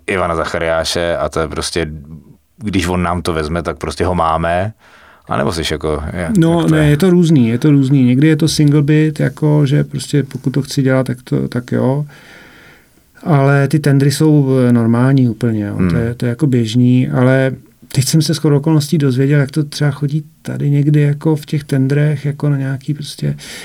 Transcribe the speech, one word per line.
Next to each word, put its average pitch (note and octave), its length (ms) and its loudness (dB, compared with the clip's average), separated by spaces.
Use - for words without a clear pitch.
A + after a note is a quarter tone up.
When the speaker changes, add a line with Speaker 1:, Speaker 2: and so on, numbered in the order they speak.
Speaker 1:
Ivana F2+ 300 -2
Zachariáše E2 800 -2
a C#2+ 120 -4
to D#2+ 120 -6
je D#2+ 80 -2
prostě, D#2+ 420 -6
když F#2 240 -2
on F2+ 160 -2
nám F2 200 -4
to F2 100 -4
vezme, D#2+ 300 -4
tak D#2+ 160 -6
prostě D#2+ 260 -6
ho F2+ 100 -2
máme, E2+ 580 -2
anebo A#2+ 240 -2
jsi E2 100 -4
jako... D2+ 300 -4
Je, F2+ 160 -6
Speaker 2:
No, E3 220 2
Speaker 1:
jak E3 80 0
to D#3+ 60 2
Speaker 2:
ne, D#3 100 2
Speaker 1:
je? D3 60 2
Speaker 2:
je D3 60 2
to F#3 140 2
různý, D#3+ 380 4
je A#2 100 0
to D#3 120 2
různý. C#3 340 4
Někdy B2+ 240 4
je D#3 80 4
to D#3 120 0
single D3 340 2
bit, D3+ 380 0
jako, D3 460 0
že C#3+ 180 0
prostě C#3+ 380 -4
pokud C3 280 -6
to C3+ 120 -2
chci C#3 200 -4
dělat, C3 240 2
tak B2 180 -6
to, C3+ 240 -4
tak B2+ 240 -6
jo. B2+ 340 0
Ale C#3 460 2
ty D#3 100 2
tendry C#3+ 320 4
jsou, D3+ 380 4
eh, A#2+ 40 4
normální A#2+ 560 4
úplně, A2 360 -2
jo. G2+ 120 -6
Speaker 1:
Hmm. F#2+ 140 0
Speaker 2:
To E2+ 60 0
je, A#2 180 -2
to B2 120 -4
je A#2+ 40 0
jako A#2+ 160 -2
běžný, B2 600 2
ale C3 440 2
teď C3 120 0
jsem D#3+ 180 2
se D#3 120 0
shodou D3+ 220 0
okolností D3+ 420 0
dozvěděl, C#3 420 2
jak C#3+ 100 -2
to D#3 140 -2
třeba D3 260 -2
chodí D3 340 -4
tady C3 280 -4
někdy D3 300 2
jako D3 360 0
v D3 100 -10
těch D3+ 180 -4
tendrech, C#3+ 600 0
jako C#3+ 240 -2
na C#3+ 80 0
nějaký C3+ 380 -4
prostě, C#3+ 420 -8